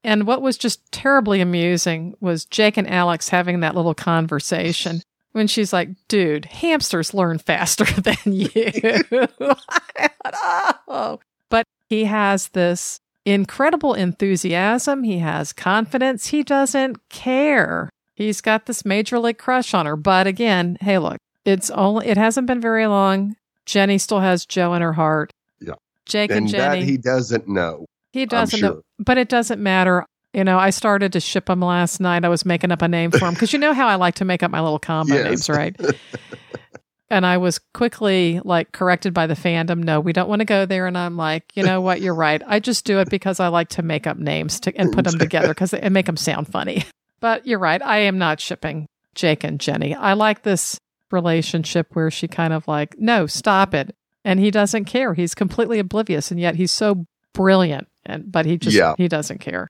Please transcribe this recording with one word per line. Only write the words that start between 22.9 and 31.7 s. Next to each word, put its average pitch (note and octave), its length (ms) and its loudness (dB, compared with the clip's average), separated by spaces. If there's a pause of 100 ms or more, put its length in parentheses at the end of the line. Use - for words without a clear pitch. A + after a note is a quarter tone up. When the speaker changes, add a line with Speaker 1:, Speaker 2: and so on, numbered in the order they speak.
Speaker 1:
Jenny G3 320 2
still G3 240 0
has F#3 240 2
Joe F3 300 0
in E3+ 80 0
her E3 100 0
heart. D#3 380 0 (280)
Speaker 2:
Yeah. - 140 -12 (320)
Speaker 1:
Jake G#3 260 -2
and G#2 100 2
Speaker 2:
And G#2+ 100 0
that D3 240 2
Speaker 1:
Jenny. C#3 100 -2
Speaker 2:
he C3+ 140 0
doesn't A#2 500 -2
know, E2+ 380 -4 (260)
Speaker 1:
He C4 100 -4
Speaker 2:
I'm A#3+ 60 -4
Speaker 1:
doesn't A3+ 320 0
know, G3 140 2
Speaker 2:
sure. D#3 80 -14 (160)
Speaker 1:
but B3+ 180 0
it B3 140 0
doesn't A#3 320 0
matter. F#3 420 2 (300)
You F#3+ 100 0
know, F#3 140 4
I F#3+ 100 4
started G3+ 460 0
to F3 60 2
ship - 280 -4
him F3+ 120 0
last F3 380 0